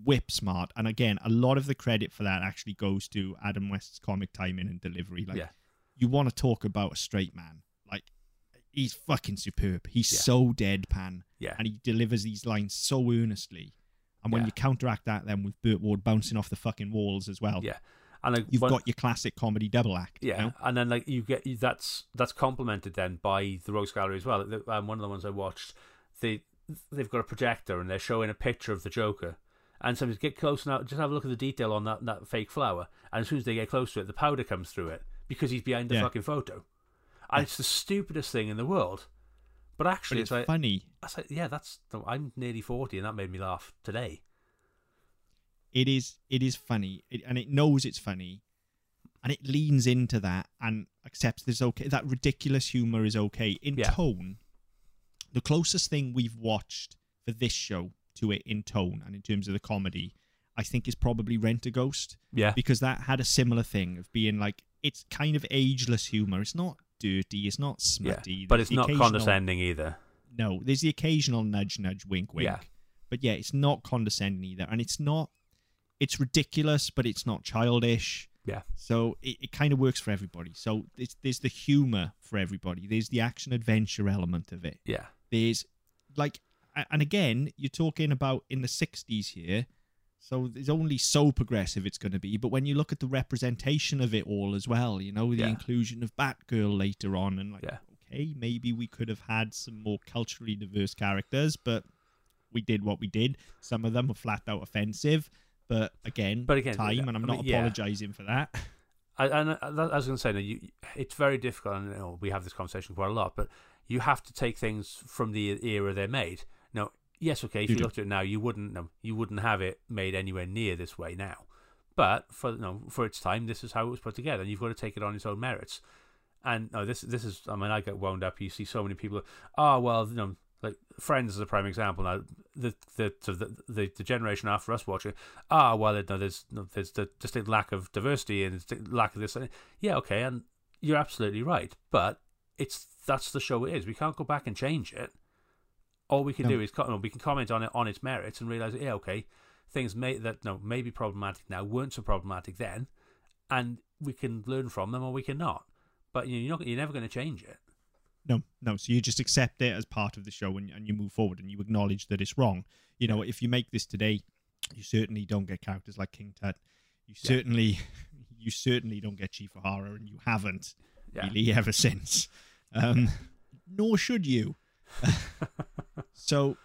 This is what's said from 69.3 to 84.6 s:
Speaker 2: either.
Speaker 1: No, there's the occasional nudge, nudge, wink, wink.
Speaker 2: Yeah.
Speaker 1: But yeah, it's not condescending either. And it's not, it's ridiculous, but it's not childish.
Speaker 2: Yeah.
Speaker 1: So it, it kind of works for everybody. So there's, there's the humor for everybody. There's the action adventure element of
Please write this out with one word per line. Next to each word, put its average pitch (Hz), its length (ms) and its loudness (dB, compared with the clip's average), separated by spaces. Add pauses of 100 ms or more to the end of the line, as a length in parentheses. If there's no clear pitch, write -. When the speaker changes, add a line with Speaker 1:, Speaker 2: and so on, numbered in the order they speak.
Speaker 2:
either. 80 380 0 (400)
Speaker 1:
No, 104 260 0
there's 135 180 4
the 156 80 4
occasional 147 540 2
nudge, 104 360 0
nudge, 98 260 -4
wink, 95 300 -2
wink. 80 100 2
Speaker 2:
Yeah. - 140 0 (500)
Speaker 1:
But 131 140 -2
yeah, 120 100 4
it's - 200 -4
not 143 280 4
condescending 101 640 0
either. 92 260 -6
And 113 100 0
it's - 200 -2
not, 151 320 0 (680)
it's - 200 0
ridiculous, 147 720 2
but 123 160 2
it's 113 200 -2
not 113 180 -2
childish. 117 840 2 (160)
Speaker 2:
Yeah. - 180 -6 (120)
Speaker 1:
So 117 460 2
it, 131 200 -6
it 131 100 -10
kind 147 200 4
of 135 80 6
works 127 220 4
for 107 100 -2
everybody. 85 420 -6
So 110 320 -2 (100)
there's, 123 280 -8
there's 135 160 0
the - 80 -2
humor 127 720 2
for - 180 -6
everybody. 92 500 -4
There's 110 220 0
the 120 120 2
action 123 320 -2
adventure 110 560 2
element 87 420 0
of 87 140 -10